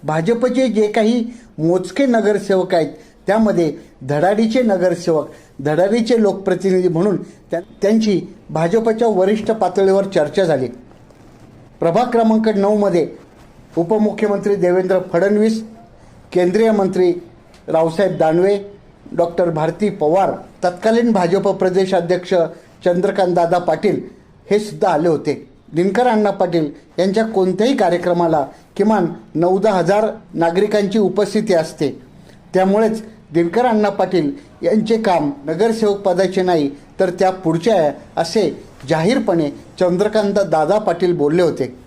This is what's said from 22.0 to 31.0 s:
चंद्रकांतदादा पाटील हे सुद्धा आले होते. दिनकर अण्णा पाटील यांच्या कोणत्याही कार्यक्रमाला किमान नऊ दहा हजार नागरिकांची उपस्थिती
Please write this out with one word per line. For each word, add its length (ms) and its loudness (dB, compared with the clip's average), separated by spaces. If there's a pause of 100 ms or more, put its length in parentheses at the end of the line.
चंद्रकांतदादा 720 0
पाटील 600 -2 (340)
हे 80 2
सुद्धा 300 -2
आले 180 0
होते. 420 -2 (240)
दिनकर 340 0
अण्णा 220 2
पाटील 420 -2 (280)
यांच्या 260 0
कोणत्याही 520 0
कार्यक्रमाला 720 0 (280)
किमान 300 2 (300)
नऊ 240 2
दहा 140 2
हजार 320 2 (280)
नागरिकांची 680 0
उपस्थिती 540 0